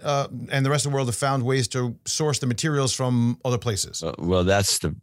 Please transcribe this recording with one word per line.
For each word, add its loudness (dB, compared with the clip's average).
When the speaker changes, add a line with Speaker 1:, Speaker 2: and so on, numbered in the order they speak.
Speaker 1:
uh, 0
and 2
the 2
rest 2
of -2
the 0
world 0
have -2
found 0
ways 0
to -2
source -2
the -2
materials 0
from 2
other 0
places. -4
Speaker 2:
Uh, -4
well, 2
that's 4
the, -2